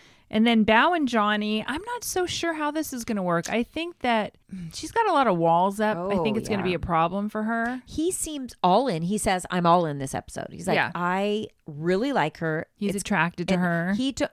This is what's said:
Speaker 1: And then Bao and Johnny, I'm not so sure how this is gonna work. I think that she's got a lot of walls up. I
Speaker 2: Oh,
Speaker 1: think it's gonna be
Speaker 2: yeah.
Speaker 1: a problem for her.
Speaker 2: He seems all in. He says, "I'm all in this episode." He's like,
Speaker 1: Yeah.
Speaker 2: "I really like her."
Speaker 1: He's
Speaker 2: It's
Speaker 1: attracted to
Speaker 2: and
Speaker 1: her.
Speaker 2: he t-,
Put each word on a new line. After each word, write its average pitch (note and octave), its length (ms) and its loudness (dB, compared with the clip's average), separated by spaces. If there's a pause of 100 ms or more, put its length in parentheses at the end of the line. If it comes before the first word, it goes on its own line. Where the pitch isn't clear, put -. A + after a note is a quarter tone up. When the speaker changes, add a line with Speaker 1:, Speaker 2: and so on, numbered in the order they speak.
(300)
Speaker 1:
And A3 160 4
then A3 200 6
Bao B3+ 280 6
and D4+ 140 0
Johnny, G#3+ 580 0
I'm C#4+ 200 -6
not A#4+ 180 -8
so F4+ 220 -2
sure E4+ 260 -4
how D4+ 180 -2
this D4+ 220 -4
is A#3+ 140 -8
gonna G#3 160 -4
work. E3+ 260 0
I A3+ 140 0
think E4 380 -8
that A3+ 360 0 (380)
she's - 180 -10
got A4 160 2
a F4+ 40 2
lot C#4 140 4
of F3+ 120 2
walls F3 420 2
up. G#3+ 160 2
I E3+ 40 -6 (160)
Speaker 2:
Oh, G#3+ 60 2
Speaker 1:
think A3 140 0
it's A3 140 -4
gonna G3 120 0
be F3+ 100 0
Speaker 2:
yeah. E3+ 40 0
Speaker 1:
a D#3 40 -4
problem F3+ 500 0
for G#3+ 140 -4
her. A#3 420 -2
Speaker 2:
He E4+ 260 -2
seems C#4+ 500 -8
all G#3 260 4
in. E3 160 -2
He G3+ 120 0
says, F#3+ 340 0
"I'm F3+ 140 0
all E3+ 220 6
in C#3+ 100 -4
this C#3 180 -6
episode." - 360 -8
He's E3+ 160 -10
like, F3 80 2
Speaker 1:
Yeah. D3+ 200 2
Speaker 2:
"I G3 520 -2 (200)
really F3+ 460 0
like D#3 260 0
her." D#3+ 280 -4 (100)
Speaker 1:
He's G3+ 180 -4
Speaker 2:
It's G3 100 -4
Speaker 1:
attracted E3+ 440 0
to F#3+ 60 2
Speaker 2:
and F3+ 80 2
Speaker 1:
her. F3 320 0
Speaker 2:
he B3+ 180 -2
t-, - 200 -2